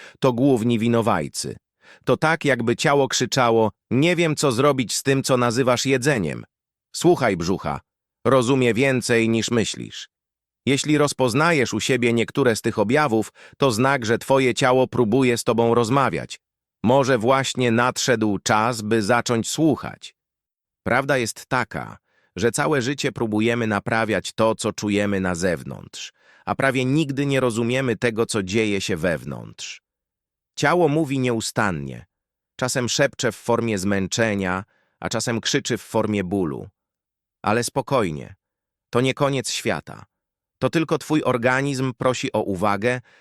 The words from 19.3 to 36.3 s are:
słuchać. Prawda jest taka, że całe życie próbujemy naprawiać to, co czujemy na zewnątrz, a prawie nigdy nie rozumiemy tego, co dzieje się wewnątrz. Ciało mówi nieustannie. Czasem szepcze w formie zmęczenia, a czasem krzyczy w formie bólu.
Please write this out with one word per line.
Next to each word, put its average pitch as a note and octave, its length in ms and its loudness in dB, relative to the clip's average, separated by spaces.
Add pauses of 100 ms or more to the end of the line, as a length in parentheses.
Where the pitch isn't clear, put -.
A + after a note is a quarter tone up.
słuchać. - 640 -2 (680)
Prawda C3+ 340 0
jest - 280 -4
taka, D2+ 520 -6 (380)
że A2+ 160 2
całe D3 300 0
życie C#3 300 -4
próbujemy A2+ 560 0
naprawiać G#2+ 640 -2
to, A2+ 220 2
co G#2+ 180 -4
czujemy G2+ 460 0
na F#2 160 -2
zewnątrz, C2 800 -6 (320)
a - 100 -4
prawie C3 300 0
nigdy C#3 400 0
nie C#3 140 0
rozumiemy A#2+ 560 0
tego, A2+ 300 -2
co G#2+ 180 -2
dzieje G2+ 380 0
się F#2+ 160 -4
wewnątrz. C2 840 -6 (760)
Ciało D#3+ 320 2
mówi C#3+ 320 0
nieustannie. G2 840 -2 (500)
Czasem B2 340 -2
szepcze C3+ 420 0
w - 40 -12
formie A2+ 420 -2
zmęczenia, G2 840 -2 (360)
a F2 100 -8
czasem A2+ 320 -2
krzyczy - 360 -2
w - 40 -16
formie G#2 420 -2
bólu. F2 440 -4 (720)